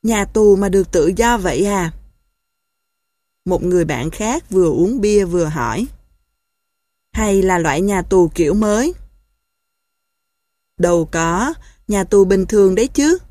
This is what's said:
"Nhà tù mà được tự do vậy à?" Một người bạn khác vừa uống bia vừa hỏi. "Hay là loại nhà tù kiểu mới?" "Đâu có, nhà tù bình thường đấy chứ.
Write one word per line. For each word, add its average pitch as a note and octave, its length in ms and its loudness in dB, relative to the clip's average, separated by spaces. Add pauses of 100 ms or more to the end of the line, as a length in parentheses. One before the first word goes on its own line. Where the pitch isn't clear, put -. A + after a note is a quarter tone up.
"Nhà A3 220 0
tù G#3 320 4
mà G3 120 0
được F#3 220 0
tự F3 260 2
do A#3 220 2
vậy F3+ 260 -2
à?" F#3+ 280 -2 (1500)
Một F3+ 180 -2
người F3+ 220 0
bạn D3+ 260 -6
khác A#3+ 400 -6
vừa F#3 180 2
uống F#3 320 0
bia G#3 240 2
vừa E3+ 200 -2
hỏi. D3+ 420 -4 (1300)
"Hay G3+ 300 0
là F#3 160 0
loại D#3 220 -2
nhà F#3+ 220 -2
tù F3 320 2
kiểu D#3+ 200 0
mới?" A3 400 0 (1800)
"Đâu F3 340 0
có, E3+ 420 -2 (340)
nhà G3+ 160 -2
tù G3 200 4
bình F#3+ 220 0
thường G3 280 2
đấy A3+ 140 0
chứ. D#4 300 0 (120)